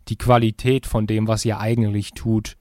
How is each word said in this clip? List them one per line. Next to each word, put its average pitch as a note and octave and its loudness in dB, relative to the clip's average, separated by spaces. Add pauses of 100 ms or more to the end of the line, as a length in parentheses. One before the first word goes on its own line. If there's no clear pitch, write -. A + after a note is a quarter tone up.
die A2 -4
Qualität B2 2
von G#2+ -2
dem, A2 0
was A2 0
ihr G#2 -2
eigentlich G#2 -2
tut, A2 -4